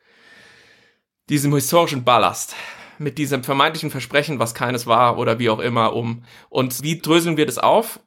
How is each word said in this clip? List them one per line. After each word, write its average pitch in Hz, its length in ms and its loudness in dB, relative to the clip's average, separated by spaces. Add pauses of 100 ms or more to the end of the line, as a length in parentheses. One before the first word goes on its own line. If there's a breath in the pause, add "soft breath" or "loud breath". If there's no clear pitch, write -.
(1300 soft breath)
diesem 143 240 0
historischen 147 500 0
Ballast, 117 520 0 (420 loud breath)
mit 151 220 -6
diesem 135 240 -2
vermeintlichen 147 480 0
Versprechen, 143 480 -2
was 117 160 -4
keines 123 320 -4
war 117 320 4
oder 117 180 0
wie 117 140 0
auch 107 80 -2
immer, 117 340 0
um, 117 300 -6 (260 loud breath)
und 127 320 -2
wie 156 160 -4
dröseln 165 400 2
wir 147 80 4
das 127 140 -4
auf 185 480 2